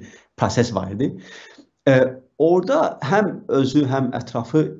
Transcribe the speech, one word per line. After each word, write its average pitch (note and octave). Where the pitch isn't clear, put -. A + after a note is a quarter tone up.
proses G#2+
var F#2+
idi. C3+
E, C3+
orada F3+
həm F#3+
özü, C#3
həm C3
ətrafı C#3+